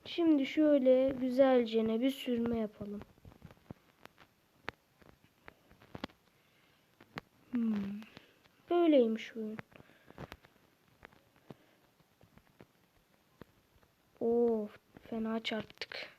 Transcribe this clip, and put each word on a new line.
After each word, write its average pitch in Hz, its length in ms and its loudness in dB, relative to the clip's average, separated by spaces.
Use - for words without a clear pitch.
Şimdi 311 400 2
şöyle 269 640 4
güzelce 247 640 2
ne 226 140 0
bir 262 100 2
sürme 233 480 -4
yapalım. 208 420 -8
Hmm. 214 500 -4
Böyleymiş 294 680 2
oyun. 220 220 -10
Of, 233 580 0
fena 226 300 -6
çarptık. - 800 -10